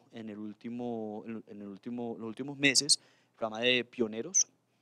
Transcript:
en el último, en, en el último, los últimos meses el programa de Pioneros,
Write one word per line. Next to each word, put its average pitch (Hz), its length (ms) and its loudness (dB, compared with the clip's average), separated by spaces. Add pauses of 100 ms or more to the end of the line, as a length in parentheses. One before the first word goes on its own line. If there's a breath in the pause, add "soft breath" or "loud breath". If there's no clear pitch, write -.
(120)
en 113 180 -10
el 104 100 -10
último, 110 880 -6
en, 113 180 -8
en 104 160 -14
el 101 60 -10
último, 117 500 -6
los 113 100 -6
últimos 135 300 -6
meses 143 400 4
el - 380 -16
programa 110 280 -2
de 123 220 6
Pioneros, 117 640 0 (340)